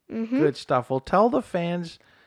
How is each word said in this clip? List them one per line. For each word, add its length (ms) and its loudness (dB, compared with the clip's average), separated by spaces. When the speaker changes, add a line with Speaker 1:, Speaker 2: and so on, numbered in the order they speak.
Speaker 1:
Mm-hmm. 280 -4
Speaker 2:
Good 180 2
stuff. 320 -2
Well, 100 0
tell 300 4
the 120 0
fans, 580 -4